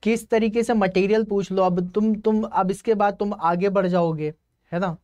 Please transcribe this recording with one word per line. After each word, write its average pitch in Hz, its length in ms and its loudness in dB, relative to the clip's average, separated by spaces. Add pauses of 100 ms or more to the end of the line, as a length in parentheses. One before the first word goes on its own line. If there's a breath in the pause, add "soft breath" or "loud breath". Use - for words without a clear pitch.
किस 220 260 -2
तरीके 226 340 2
से 240 100 -2
मटेरियल 196 500 2
पूछ 202 280 -2
लो। 190 120 2
अब 180 280 0
तुम, 214 240 0
तुम, 220 280 0
अब 190 280 -2
इसके 220 220 -2
बाद 202 220 0
तुम 208 180 -4
आगे 175 360 0
बढ़ 190 180 0
जाओगे, 160 460 -2 (380)
है 175 80 -4
ना 180 240 -4